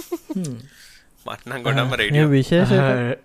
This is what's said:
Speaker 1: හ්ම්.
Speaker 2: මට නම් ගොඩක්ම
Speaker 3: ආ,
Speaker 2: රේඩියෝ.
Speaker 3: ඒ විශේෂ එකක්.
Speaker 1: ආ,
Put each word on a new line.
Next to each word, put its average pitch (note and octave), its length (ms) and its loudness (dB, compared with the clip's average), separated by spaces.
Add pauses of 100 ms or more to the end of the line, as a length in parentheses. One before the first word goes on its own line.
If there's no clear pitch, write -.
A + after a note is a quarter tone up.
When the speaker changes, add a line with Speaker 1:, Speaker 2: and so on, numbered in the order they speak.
(240)
Speaker 1:
හ්ම්. F3 320 -8 (640)
Speaker 2:
මට - 240 -14
නම් B2 160 -10
ගොඩක්ම A#2+ 260 0
Speaker 3:
ආ, B2+ 100 -4
Speaker 2:
රේඩියෝ. A#2+ 260 2
Speaker 3:
ඒ D3+ 60 4
විශේෂ D3 420 2
එකක්. G3 100 4
Speaker 1:
ආ, B2+ 340 0 (100)